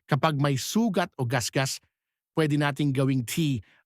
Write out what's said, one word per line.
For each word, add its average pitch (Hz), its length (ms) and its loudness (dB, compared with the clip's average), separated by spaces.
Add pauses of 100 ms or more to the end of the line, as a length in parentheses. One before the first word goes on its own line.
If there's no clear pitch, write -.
Kapag 151 300 2
may 143 180 2
sugat 196 600 0
o 127 80 -2
gasgas, 131 540 -2 (580)
pwede 151 180 2
nating 143 380 0
gawing 135 320 0
tea 143 340 0 (260)